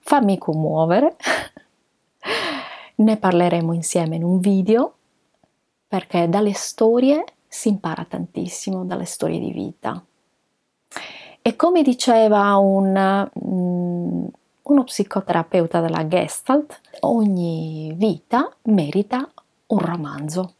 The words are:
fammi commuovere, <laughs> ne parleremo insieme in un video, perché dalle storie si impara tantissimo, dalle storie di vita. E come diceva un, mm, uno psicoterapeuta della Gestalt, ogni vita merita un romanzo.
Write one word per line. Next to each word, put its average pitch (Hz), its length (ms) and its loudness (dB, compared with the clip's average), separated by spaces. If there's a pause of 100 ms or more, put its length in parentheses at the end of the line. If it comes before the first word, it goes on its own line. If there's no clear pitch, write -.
fammi 214 360 2
commuovere, 160 760 0 (1040)
<laughs> - 760 -8
ne 220 200 4
parleremo 175 560 2
insieme 165 440 -2
in 165 80 -4
un 180 160 2
video, 202 540 2 (920)
perché 180 420 0
dalle 202 240 2
storie 247 720 2 (220)
si - 220 -4
impara 170 360 -4
tantissimo, 180 800 -8
dalle 180 200 -6
storie 165 340 -4
di - 140 -6
vita. - 520 -10 (1400)
E 240 140 -2
come 339 280 4
diceva 220 760 4
un, 196 760 2 (160)
mm, 175 800 -4 (360)
uno 285 200 4
psicoterapeuta 175 1000 -2
della 165 280 -2
Gestalt, 185 720 -2 (220)
ogni 165 920 -2
vita 220 580 -2 (100)
merita 208 680 0 (360)
un 214 120 0
romanzo. 160 800 -6